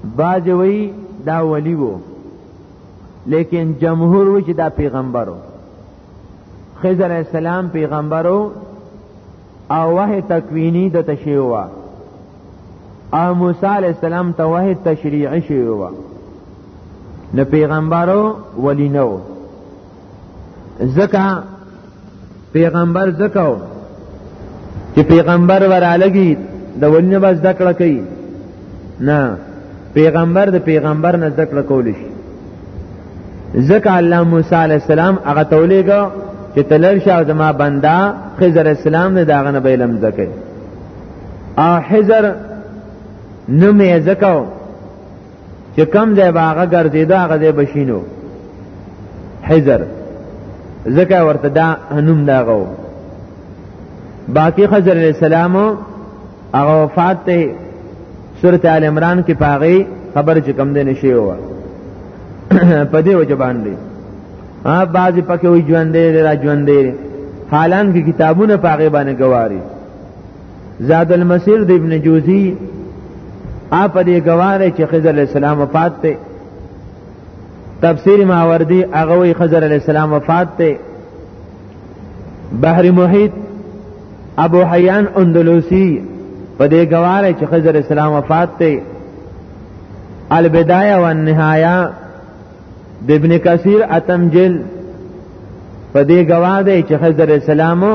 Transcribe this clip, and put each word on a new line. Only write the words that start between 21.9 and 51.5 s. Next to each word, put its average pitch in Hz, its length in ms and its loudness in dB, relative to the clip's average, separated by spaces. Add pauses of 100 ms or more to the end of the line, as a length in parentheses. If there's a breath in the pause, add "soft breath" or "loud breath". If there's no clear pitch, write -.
پیغمبر 170 580 0
ځکه 202 260 -2
وو 151 200 0 (1400)
چې 151 120 4
پیغمبر 175 600 4
ورالګي 180 680 4 (440)
د 147 40 2
ولی 160 220 6
نه 190 120 2
به 190 160 4
زده 180 180 0
کړه 185 200 0
کوي. 165 300 0 (1000)
نه، 135 360 0 (560)
پیغمبر 170 580 2
د 185 80 2
پیغمبر 156 580 0
نه 160 120 0
زده 151 160 -2
کړه 139 240 -4
کولی 127 240 0
شي. - 180 -12 (1600)
ځکه 208 180 2
الله 175 360 2
موسی 165 320 0
علیہ 156 280 0
السلام 156 420 2
هغه 143 180 0
ته 151 140 2
ولېږه 190 540 2 (440)
چې 143 140 2
ته 151 100 4
لږ 185 260 4
شه 196 80 4
او 170 120 2
زما 156 280 0
بنده 147 600 0 (240)
خضر 170 220 4
علیہ 156 180 2
السلام 165 340 0
نه 180 120 2
د 151 60 0
هغه 143 200 2
نه 139 100 0
به 131 100 2
علم 123 260 0
زده 107 140 0
کوي. 98 160 -4 (1300)
او 170 220 2 (100)
خضر 208 440 2 (1120)
نوم 196 320 4
یې 175 280 4
ځکه 196 180 0
و 156 180 0 (1300)
چې 151 40 0
کم 208 340 2
ځای 185 180 4
به 165 80 0
هغه 160 260 0
ګرځېده، 160 460 2
هغه 170 260 2
ځای 156 140 2
به 143 120 2
شین 139 260 -4
و. 101 100 -4 (1500)
خضر. 139 320 4 (1080)
ځکه 170 400 2
ورته 147 220 0
دا 160 280 0 (160)